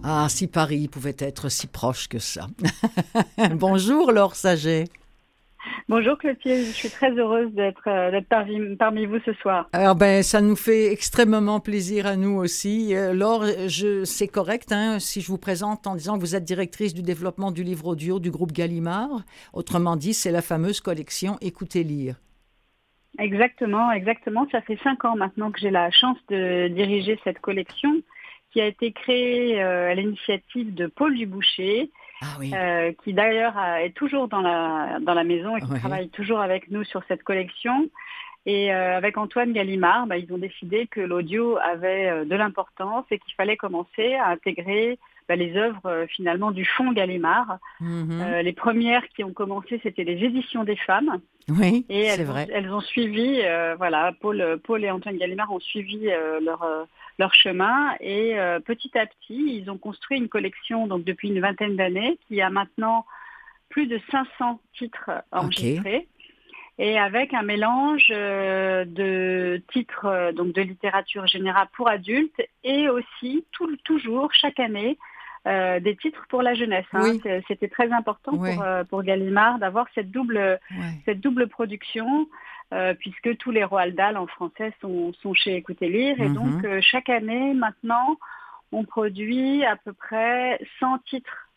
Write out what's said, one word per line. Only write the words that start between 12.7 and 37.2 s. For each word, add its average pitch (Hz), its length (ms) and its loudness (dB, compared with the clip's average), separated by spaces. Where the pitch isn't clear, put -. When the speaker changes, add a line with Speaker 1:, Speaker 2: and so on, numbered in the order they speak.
Speaker 1:
Euh, 190 200 2
Laure, 214 300 2
je, 190 360 0
c'est 196 240 -2
correct, 202 440 -2
hein, 214 260 2
si - 240 -6
je 165 60 -8
vous 185 100 -4
présente 202 480 -4
en 196 80 -4
disant 175 220 -4
que 190 40 -2
vous 175 160 -2
êtes 180 80 -2
directrice 180 500 -2
du 180 80 -6
développement 180 480 -4
du 170 120 -4
livre 170 240 -6
audio 175 320 -2
du 175 120 -2
groupe 160 220 -2
Gallimard. 175 680 -2
Autrement 175 420 0
dit, 165 180 -2
c'est 190 160 -2
la 170 120 2
fameuse 170 380 -2
collection 185 600 -4
Écoutez 175 440 -4
lire. 139 320 -4
Speaker 2:
Exactement, 214 720 2
exactement. 220 640 0
Ça 233 100 0
fait 214 220 -6
cinq 269 220 0
ans 226 100 2
maintenant 208 340 -2
que - 80 -10
j'ai 202 120 0
la 175 200 4
chance 254 280 4
de 180 400 0
diriger 202 560 0
cette 180 160 -4
collection 240 640 -2
qui 220 100 4
a 214 40 2
été 214 260 -2
créée, 247 680 2
euh, 180 280 2
à 180 40 2
l'initiative 202 800 -4
de 170 120 -2
Paul 285 280 0
Duboucher, 202 760 0
Speaker 1:
Ah - 40 -8
oui. 139 160 -6
Speaker 2:
euh, 175 380 2
qui 208 80 -4
d'ailleurs 220 460 4
a, 175 240 0
est 180 120 -2
toujours 277 320 -2
dans 202 140 -2
la, 165 600 0
dans 175 120 0
la 170 100 4
maison 175 360 0
et - 20 -2
qui 143 100 -6
Speaker 1:
Oui. 135 80 -2
Speaker 2:
travaille 135 300 -4
toujours 208 320 -2
avec 185 300 -2
nous 208 140 -4
sur 185 240 -8
cette 180 140 -4